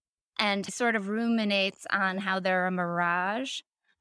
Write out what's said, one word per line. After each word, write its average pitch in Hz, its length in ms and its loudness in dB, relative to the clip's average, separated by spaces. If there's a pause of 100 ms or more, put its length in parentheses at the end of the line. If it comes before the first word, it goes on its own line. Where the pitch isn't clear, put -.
(400)
and 202 340 0
sort 233 220 2
of 196 140 -2
ruminates 214 800 0
on 190 280 0
how 190 200 -2
they're 185 280 2
a 185 40 0
mirage 180 920 0 (400)